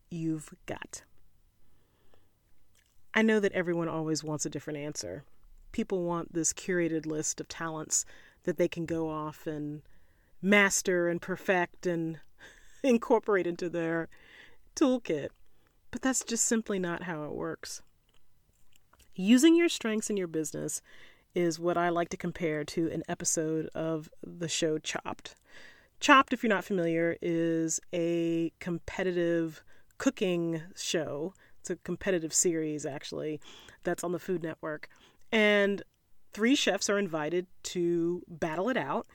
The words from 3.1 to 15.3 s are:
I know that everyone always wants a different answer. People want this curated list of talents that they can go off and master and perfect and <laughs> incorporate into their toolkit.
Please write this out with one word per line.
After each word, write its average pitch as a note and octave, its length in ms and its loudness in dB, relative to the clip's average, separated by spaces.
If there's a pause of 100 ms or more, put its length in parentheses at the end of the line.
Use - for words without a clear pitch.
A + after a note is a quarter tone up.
I A3 100 4
know A3 180 6
that G3 120 2
everyone E3+ 360 0
always D#3 340 -2
wants D3+ 240 -4
a D3+ 40 -6
different D3+ 280 -8
answer. C#3+ 460 -8 (480)
People G3 320 -2
want E3+ 280 -2
this D#3+ 200 0
curated D#3+ 540 0
list D#3 340 -4
of - 80 -10
talents D#3 560 -4 (400)
that F3 120 -2
they F3 120 4
can E3+ 180 -6
go E3 220 -2
off D3+ 400 -8
and D3+ 340 -6 (580)
master F#3+ 680 4
and E3+ 120 -2
perfect F3+ 640 0
and E3 340 -2 (320)
<laughs> - 300 -20
incorporate A3+ 640 4
into F3 220 -4
their E3 400 -2 (680)
toolkit. A#3+ 540 2 (600)